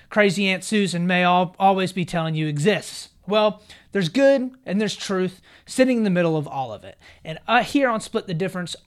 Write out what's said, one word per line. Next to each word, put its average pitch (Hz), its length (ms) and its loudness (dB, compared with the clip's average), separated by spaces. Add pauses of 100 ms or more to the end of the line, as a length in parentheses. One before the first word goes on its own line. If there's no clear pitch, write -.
crazy 202 380 2
Aunt 185 160 -2
Susan 180 440 0
may 180 160 2
al-, 180 360 2
always 190 320 2
be 185 140 -4
telling 160 300 -4
you 156 120 -2
exists. 151 600 -2 (180)
Well, 214 360 0 (280)
there's 196 160 0
good 262 440 2 (160)
and 185 120 -2
there's 208 160 -2
truth 185 460 -6 (240)
sitting 254 320 2
in 226 60 0
the 202 80 2
middle 170 260 2
of 143 100 -4
all 131 240 -6
of 101 120 -14
it. 98 140 -18 (260)
And, 160 240 -14
uh, 226 160 4
here 277 260 0
on 220 120 -2
Split - 260 -6
the 180 80 -4
Difference, 180 400 -6 (120)